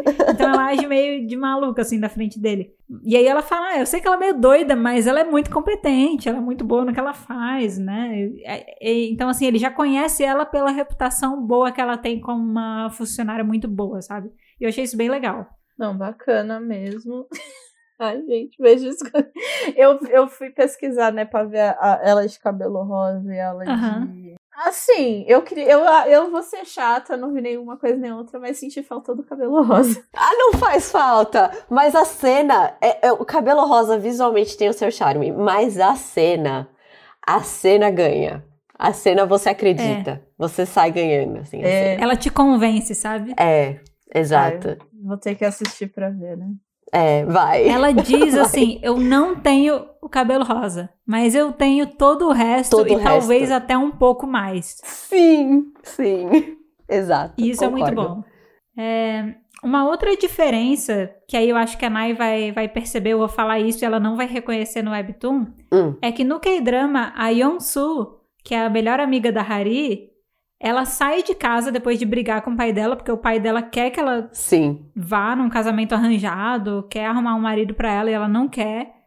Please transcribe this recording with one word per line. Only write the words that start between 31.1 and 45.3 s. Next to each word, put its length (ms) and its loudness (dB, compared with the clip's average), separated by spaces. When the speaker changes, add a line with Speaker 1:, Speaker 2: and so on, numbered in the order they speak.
Speaker 3:
Mas 260 4
a 80 6
cena, 800 2
é, 260 2
é, 60 6
o 100 -2
cabelo 420 2
rosa 320 4
visualmente 600 0
tem 120 2
o 40 0
seu 180 -2
charme, 400 0
mas 480 0
a 160 4
cena, 720 0
a 160 2
cena 480 4
ganha. 540 0
A 140 0
cena 340 2
você 240 2
acredita, 600 0
Speaker 1:
É. 100 -12
Speaker 3:
você 280 -2
sai 260 2
ganhando, 480 0
assim, 240 -12
a 40 0
Speaker 2:
É. 160 2
Speaker 3:
cena. 100 -2
Speaker 1:
Ela 120 2
te 140 -4
convence, 680 2
sabe? 440 -6
Speaker 3:
É, 400 2
exato. 560 2
Speaker 2:
Ai, 80 -8
vou 120 -6
ter 180 -6